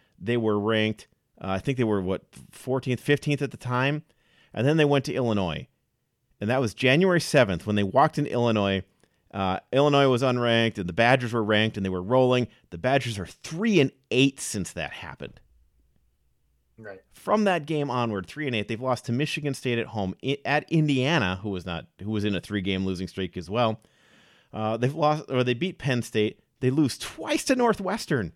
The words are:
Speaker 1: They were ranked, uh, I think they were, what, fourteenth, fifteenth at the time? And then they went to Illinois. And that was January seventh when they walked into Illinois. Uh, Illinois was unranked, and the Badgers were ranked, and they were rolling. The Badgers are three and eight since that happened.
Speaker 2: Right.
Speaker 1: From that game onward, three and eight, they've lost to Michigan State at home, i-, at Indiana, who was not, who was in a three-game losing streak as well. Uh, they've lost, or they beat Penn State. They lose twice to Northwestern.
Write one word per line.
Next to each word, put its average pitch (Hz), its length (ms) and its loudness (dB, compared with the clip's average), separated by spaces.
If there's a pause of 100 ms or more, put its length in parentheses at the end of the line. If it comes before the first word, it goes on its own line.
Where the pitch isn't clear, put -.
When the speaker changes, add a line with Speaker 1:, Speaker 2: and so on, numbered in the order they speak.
(180)
Speaker 1:
They 120 200 -2
were 110 200 0
ranked, 107 500 0 (320)
uh, 95 100 -8
I 95 100 -2
think 131 180 -4
they 123 60 2
were, 104 180 2
what, 92 220 -4 (280)
fourteenth, 127 500 -4
fifteenth 147 400 0
at 139 100 -4
the - 60 -18
time? 131 460 -2 (500)
And 117 120 -2
then 151 120 4
they 156 80 6
went 143 200 2
to 147 80 -6
Illinois. 101 540 -2 (760)
And 104 80 -4
that 131 120 0
was 113 120 -2
January 165 480 4
seventh 104 460 2
when 104 80 0
they 104 80 2
walked 131 340 2
into 147 140 -2
Illinois. 104 520 2 (480)
Uh, 95 280 -2 (120)
Illinois 139 360 4
was 127 160 2
unranked, 117 540 2
and 90 100 -6
the 90 60 -8
Badgers 120 400 2
were 117 100 0
ranked, 107 340 2
and 95 80 -2
they 95 40 -2
were 92 140 -4
rolling. 127 440 4 (240)
The 87 60 -12
Badgers 127 420 0
are 87 80 -6
three 190 520 0
and 135 120 4 (200)
eight 135 280 2
since - 340 -6
that 76 200 -6
happened. - 460 -14 (1400)
Speaker 2:
Right. 98 160 -16 (140)
Speaker 1:
From 208 320 0
that 175 200 0
game 147 240 -2
onward, 117 360 -2
three 151 220 -10
and 120 80 -2
eight, 104 120 -2
they've 113 140 -6
lost 127 240 -4
to 120 60 -4
Michigan 143 420 -2
State 123 260 -2
at - 80 -4
home, 98 360 -4
i-, 135 220 -2
at 143 260 -2
Indiana, 135 720 2
who 104 80 -6
was 90 160 -6
not, 85 200 -8 (160)
who 104 100 -6
was 104 140 -2
in 101 100 0
a 85 60 -2
three-game 95 440 -2
losing 92 220 -4
streak 90 300 -6
as 82 120 -12
well. 113 300 0 (760)
Uh, 110 240 -4
they've 131 180 0
lost, 151 340 0
or 127 140 0
they 123 100 0
beat 165 260 -4
Penn 123 220 -2
State. 107 380 -2 (200)
They 127 100 2
lose 139 280 2
twice - 480 -6
to 269 100 2
Northwestern. 196 800 0